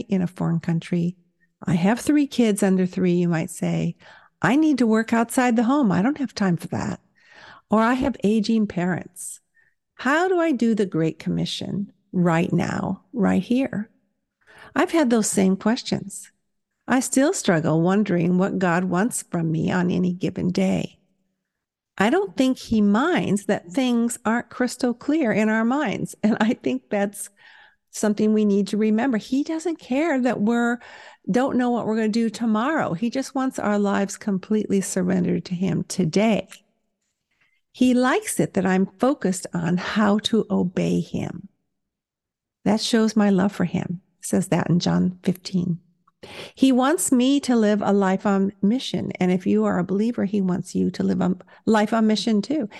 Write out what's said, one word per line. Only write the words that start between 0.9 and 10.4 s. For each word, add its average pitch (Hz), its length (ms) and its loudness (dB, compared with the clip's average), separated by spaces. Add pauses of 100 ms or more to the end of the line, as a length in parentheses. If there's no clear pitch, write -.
I - 120 0
have 190 240 2
three 294 260 2
kids 214 380 0
under 185 240 2
three," 180 260 0
you 175 140 2
might 170 240 0
say. 170 440 -2 (460)
"I 196 140 2
need 302 240 4
to 240 80 4
work 220 260 2
outside 233 420 2
the 226 80 2
home. 254 280 2
I 175 100 2
don't 277 160 0
have 269 160 -6
time 190 240 0
for - 120 -12
that. - 320 -6 (680)
Or 214 120 4
I 233 120 2
have 254 300 -2
aging 214 420 2
parents. - 760 -6 (520)
How 320 340 0
do 359 120 2
I 330 120 2